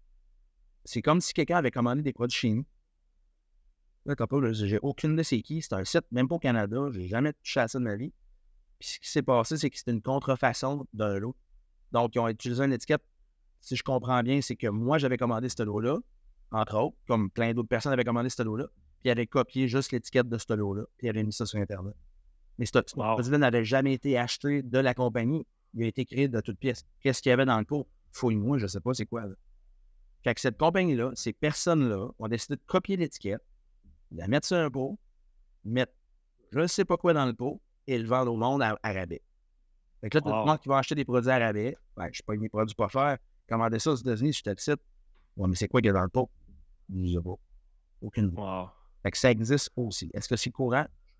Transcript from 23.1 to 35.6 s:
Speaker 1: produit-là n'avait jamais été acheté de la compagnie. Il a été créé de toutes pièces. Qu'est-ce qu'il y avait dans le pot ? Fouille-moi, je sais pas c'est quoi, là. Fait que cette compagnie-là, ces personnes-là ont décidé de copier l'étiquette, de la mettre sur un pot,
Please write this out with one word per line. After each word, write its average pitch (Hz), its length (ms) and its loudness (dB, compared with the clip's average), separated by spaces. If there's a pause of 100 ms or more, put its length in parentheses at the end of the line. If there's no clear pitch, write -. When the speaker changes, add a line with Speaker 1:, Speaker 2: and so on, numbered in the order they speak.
Speaker 1:
produit-là 127 220 2
n'avait 120 280 4
jamais 135 280 2
été 131 240 0
acheté 139 460 -2
de 123 160 0
la 131 140 4
compagnie. 123 520 0 (280)
Il 113 100 -2
a 117 40 2
été 123 180 -2
créé 135 220 0
de 117 120 -2
toutes 107 180 -6
pièces. - 280 -4 (160)
Qu'est-ce 135 200 0
qu'il 131 100 4
y - 20 8
avait 131 120 4
dans 120 140 4
le 107 60 -2
pot ? 147 220 -4 (240)
Fouille-moi, 117 460 0
je 110 80 -2
sais 95 140 -6
pas 123 160 -2
c'est 107 100 -6
quoi, 113 220 -8
là. 95 80 -12 (880)
Fait 120 100 2
que - 80 -8
cette 123 160 0
compagnie-là, 156 560 2
ces 113 200 -6
personnes-là 143 840 0
ont 110 100 -6
décidé 113 280 -4
de - 100 -8
copier 190 320 0
l'étiquette, 123 460 -4 (680)
de 80 60 -14
la 82 100 -8
mettre 139 200 0
sur 180 100 2
un 156 140 0
pot, 139 260 -4 (680)